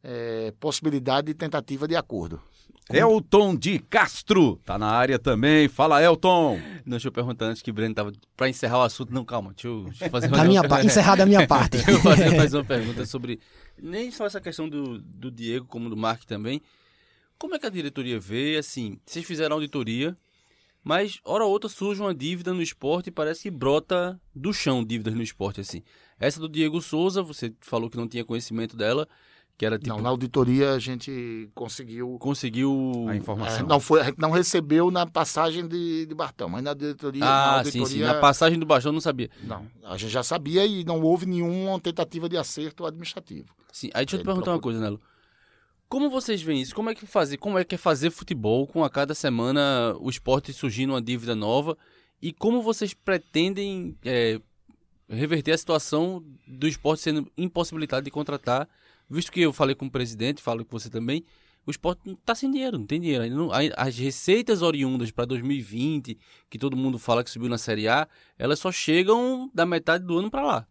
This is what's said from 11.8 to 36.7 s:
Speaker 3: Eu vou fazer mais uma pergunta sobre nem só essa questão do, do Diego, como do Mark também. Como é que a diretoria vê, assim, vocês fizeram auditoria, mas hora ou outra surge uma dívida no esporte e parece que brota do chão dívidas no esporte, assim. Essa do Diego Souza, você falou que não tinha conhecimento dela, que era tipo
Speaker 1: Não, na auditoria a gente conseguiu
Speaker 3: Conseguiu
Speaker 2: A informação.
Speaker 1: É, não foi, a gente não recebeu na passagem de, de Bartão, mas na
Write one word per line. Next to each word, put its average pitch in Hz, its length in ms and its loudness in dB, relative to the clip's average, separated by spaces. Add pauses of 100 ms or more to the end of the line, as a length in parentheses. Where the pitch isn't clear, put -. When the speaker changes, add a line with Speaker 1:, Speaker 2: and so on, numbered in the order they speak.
Speaker 3:
Eu 123 120 8
vou - 20 2 (140)
fazer 170 200 8
mais 135 160 6
uma 143 120 0
pergunta 120 420 -2
sobre 120 320 -6 (420)
nem 202 300 -8
só 226 160 -6
essa 202 140 -6
questão 160 280 -8
do, 139 300 -6
do 127 320 -14
Diego, 120 360 -6
como 117 220 -8
do 110 80 -6
Mark 113 280 -4
também. 113 360 -8 (760)
Como 359 160 -8
é 294 40 -6
que 285 80 -8
a 220 40 -4
diretoria 135 500 -6
vê, 127 380 -4
assim, 113 480 -8
vocês 165 180 -12
fizeram 156 300 -2
auditoria, 147 640 -4 (680)
mas 190 400 -2
hora 214 200 0
ou 202 60 2
outra 208 200 -2
surge 196 300 -6
uma 196 140 -2
dívida 175 380 -6
no 180 100 -4
esporte 160 460 -4
e - 40 -12
parece 160 320 -4
que 202 60 -8
brota 165 680 0 (140)
do 147 180 -4
chão 127 320 0
dívidas 110 300 -4
no 117 80 -4
esporte, 101 380 -6
assim. - 220 -10 (380)
Essa 147 180 -2
do 160 100 -8
Diego 156 340 -2
Souza, 185 400 0
você 131 380 -8
falou 117 280 -4
que 117 80 -10
não 117 120 -6
tinha 117 160 -8
conhecimento 113 520 -6
dela, 117 320 0 (500)
que 107 80 0
era 107 120 0
tipo 117 160 -8
Speaker 1:
Não, 104 60 -6
na 117 80 -2
auditoria 131 640 2
a 135 60 0
gente 120 760 -10
conseguiu 120 640 -10
Speaker 3:
Conseguiu 131 880 -2
Speaker 2:
A 107 80 -2
informação. 110 500 -4
Speaker 1:
É, - 20 -6
não 147 120 6
foi, 151 200 6
a 127 40 0
gente 135 140 -4
não 156 120 2
recebeu 170 600 4
na 180 140 0
passagem 165 640 -2
de, 165 380 -4
de 156 80 -12
Bartão, 131 340 -8
mas 104 160 -6
na 147 100 -4